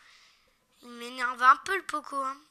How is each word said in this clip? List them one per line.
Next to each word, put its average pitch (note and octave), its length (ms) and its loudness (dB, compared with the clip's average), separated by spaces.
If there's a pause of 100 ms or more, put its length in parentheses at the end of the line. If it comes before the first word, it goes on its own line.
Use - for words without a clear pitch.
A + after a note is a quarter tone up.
(800)
il A#3+ 80 -20
m'énerve A#3+ 520 -6
un C4 160 10
peu F#4 200 -4
le F4+ 60 -8
Poco, C#4+ 380 -6
hein. C4+ 160 -6 (140)